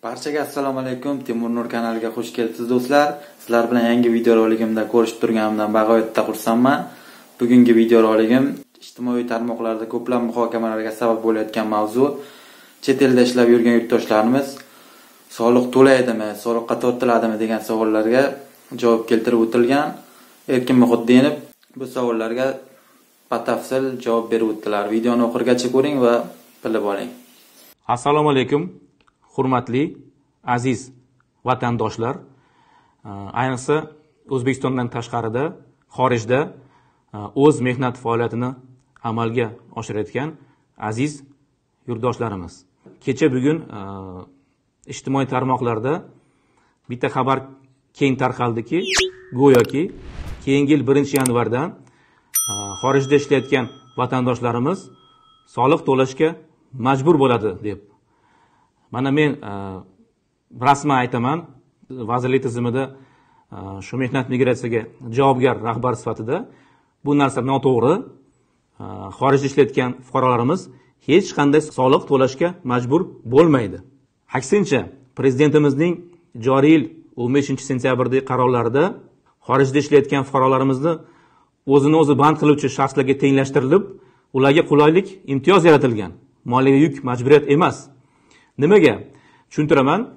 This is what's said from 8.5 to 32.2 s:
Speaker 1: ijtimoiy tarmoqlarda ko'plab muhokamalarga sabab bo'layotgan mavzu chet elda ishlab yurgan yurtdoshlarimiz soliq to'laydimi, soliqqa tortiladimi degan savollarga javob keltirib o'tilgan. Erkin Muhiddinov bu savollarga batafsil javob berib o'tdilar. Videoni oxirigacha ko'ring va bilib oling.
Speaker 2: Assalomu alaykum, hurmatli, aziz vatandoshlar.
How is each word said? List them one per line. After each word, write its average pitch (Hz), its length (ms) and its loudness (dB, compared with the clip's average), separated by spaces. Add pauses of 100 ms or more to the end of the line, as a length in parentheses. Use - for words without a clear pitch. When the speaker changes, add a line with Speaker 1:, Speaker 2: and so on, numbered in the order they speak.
Speaker 1:
ijtimoiy 123 480 -6
tarmoqlarda 113 640 -6
ko'plab 120 360 -2
muhokamalarga 113 720 -4
sabab 113 260 0
bo'layotgan 110 480 -2
mavzu 107 300 0 (800)
chet 135 220 0
elda 127 200 4
ishlab 123 280 2
yurgan 117 240 4
yurtdoshlarimiz 117 680 0 (920)
soliq 123 360 2
to'laydimi, 123 540 4 (160)
soliqqa 117 300 -2 (100)
tortiladimi 120 580 0
degan 110 260 -2
savollarga 110 540 0 (580)
javob 117 300 2
keltirib 117 340 2
o'tilgan. 123 420 0 (680)
Erkin 127 280 0
Muhiddinov 123 520 4 (460)
bu 127 60 -10 (100)
savollarga 117 500 -4 (840)
batafsil 123 540 -4 (200)
javob 117 280 0
berib 110 200 0
o'tdilar. 104 320 -4 (120)
Videoni 120 320 0
oxirigacha 123 460 0
ko'ring 143 300 2
va 120 100 4 (480)
bilib 110 300 -4
oling. 98 180 -8 (840)
Speaker 2:
Assalomu 151 400 0
alaykum, 135 280 0 (720)
hurmatli, 127 480 -2 (760)
aziz 120 240 -2 (680)
vatandoshlar. 120 680 -4 (1300)